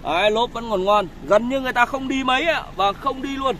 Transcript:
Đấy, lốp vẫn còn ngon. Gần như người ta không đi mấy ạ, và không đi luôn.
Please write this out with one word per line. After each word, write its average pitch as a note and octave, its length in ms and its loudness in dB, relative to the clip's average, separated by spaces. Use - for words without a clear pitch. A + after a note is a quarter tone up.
Đấy, F3+ 280 2
lốp A3+ 220 0
vẫn A#3 160 -8
còn F#3+ 160 0
ngon. G3+ 220 4
Gần G#3+ 240 4
như C4+ 120 0
người B3+ 120 -4
ta A#3+ 120 4
không C4 220 -6
đi C4+ 160 -2
mấy C4 200 2
ạ, D#4+ 200 0
và G3 180 2
không C4 280 -4
đi C#4 160 -6
luôn. C4+ 220 0